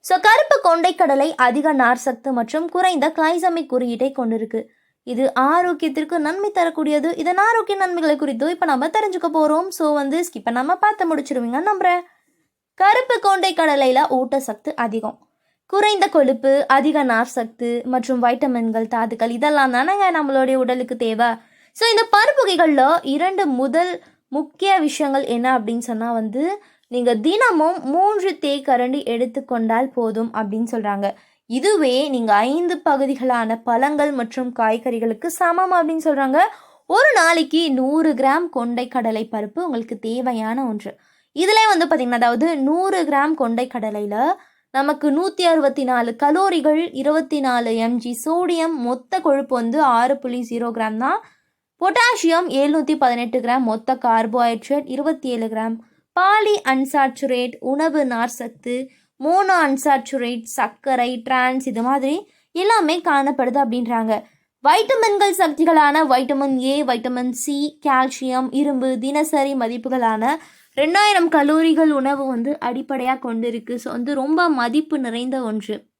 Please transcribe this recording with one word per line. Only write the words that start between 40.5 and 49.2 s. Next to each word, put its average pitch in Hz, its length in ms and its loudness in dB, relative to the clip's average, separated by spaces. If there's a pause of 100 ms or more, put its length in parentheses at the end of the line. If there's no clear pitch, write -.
ஒன்று. 214 200 -8 (440)
இதுல 415 360 4
வந்து 339 200 2
பாத்தீங்கன்னா, 240 300 0
அதாவது 240 280 2 (180)
நூறு 370 320 0 (100)
கிராம் 285 320 2
கொண்டை 233 320 -2
கடலையில 208 540 -4 (500)
நமக்கு 294 400 0
நூத்தி 370 360 -2
அறுபத்தி 277 380 0
நாலு 240 220 0 (100)
கலோரிகள், 311 600 2 (180)
இருபத்தி 302 460 0
நாலு 240 260 0 (140)
எம் 240 100 -2
ஜி 240 160 -6 (120)
சோடியம், 330 520 0 (100)
மொத்த 254 400 -4